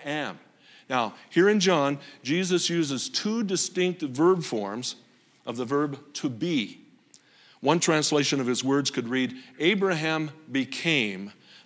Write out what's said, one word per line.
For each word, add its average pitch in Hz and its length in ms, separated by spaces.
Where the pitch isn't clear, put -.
am." 143 320
Now, 120 280
here 180 180
in 214 100
John, 151 380
Jesus 175 480
uses 151 400
two 226 340
distinct 180 600
verb 156 400
forms 110 540
of 117 140
the 123 80
verb 143 320
to - 160
be. 127 520
One 156 200
translation 151 600
of 127 60
his 120 180
words 135 280
could 117 180
read, 127 260
"Abraham 160 720
became, 123 800